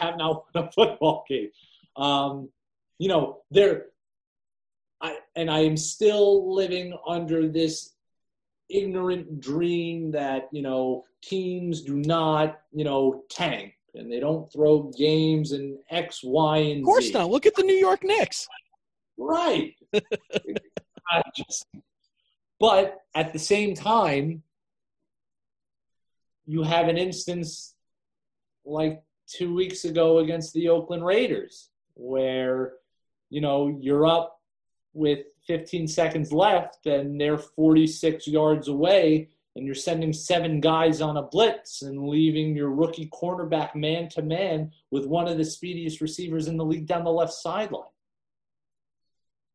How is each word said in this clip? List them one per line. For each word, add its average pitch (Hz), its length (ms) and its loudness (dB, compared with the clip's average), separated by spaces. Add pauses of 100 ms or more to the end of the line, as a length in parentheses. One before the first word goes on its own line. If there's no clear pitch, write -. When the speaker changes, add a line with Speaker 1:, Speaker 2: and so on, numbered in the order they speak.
Speaker 1:
have 170 160 -4
not 156 340 -2
<laughs> - 40 -14
won 165 100 -2
a - 80 -14
football - 560 2
game. 117 220 -4 (460)
Um, 139 520 -2 (500)
you 180 100 -4
know, 147 420 -2
they're, 180 360 4 (1160)
I, 160 160 -8 (180)
and 165 140 -2
I 156 100 4
am 156 160 4
still 202 760 4
living 180 420 -2 (100)
under 160 420 0
this 160 420 -2 (800)
ignorant 180 720 -4
dream 165 720 -4
that, 139 400 -4
you 147 100 -8
know, 131 420 -2 (180)
teams 180 600 -4
do 139 140 -6
not, 156 640 0 (120)
you 151 120 -4
know, 135 460 0
tank, 156 440 -6 (200)
and 117 180 -14
they 120 80 -4
don't 156 320 -4
throw 151 320 4 (120)
games 156 560 2
and 139 260 -8 (120)
X, 170 320 -6
Y, 151 360 2
and 147 220 0
Speaker 2:
Of 135 40 -4
course 427 220 4
Speaker 1:
Z. - 60 -2
Speaker 2:
not. 180 180 0
Look 269 160 0
at 427 80 6
the 381 100 0
New 381 100 4
York 381 300 4
Knicks. - 420 0 (720)
Speaker 1:
Right. 311 560 -2 (100)
<laughs> - 100 -10
I - 1300 -4 (140)
just, - 300 -10 (920)
but 196 400 4 (160)
at 156 200 -2
the 160 40 -10
same 202 360 0
time, 160 680 0 (2000)
you 156 160 -2
have 165 260 2
an 170 80 2
instance 175 800 -6 (880)
like 156 380 -4 (240)
two 175 260 -6
weeks 180 320 -2
ago 165 360 4
against 160 340 -4
the 165 160 0
Oakland 170 340 0
Raiders 185 640 -2 (260)
where, 131 800 -2 (540)
you 147 140 -4
know, 143 380 0
you're 143 260 4
up 165 340 2 (540)
with 147 260 0 (260)
fifteen 165 420 -4
seconds 160 440 0
left 185 540 2
and 143 340 -2
they're 147 180 0
forty-six 156 880 2
yards 151 420 2
away, 156 600 4 (280)
and 131 100 -8
you're 135 80 -6
sending 160 380 -2
seven 160 480 -2
guys 160 400 2
on 151 160 -2
a 139 60 -2
blitz - 600 0
and 139 260 -8
leaving 156 480 2
your 143 140 -2
rookie 160 380 -2
cornerback 170 680 -4
man-to-man 160 960 -4 (200)
with 139 160 -4
one 170 220 -2
of 165 80 -4
the 160 80 0
speediest 170 560 -8
receivers 160 480 -6
in 165 80 -4
the 160 80 -4
league 156 220 -4
down 170 180 -2
the 165 60 0
left 165 220 0
sideline. 180 560 -8 (1700)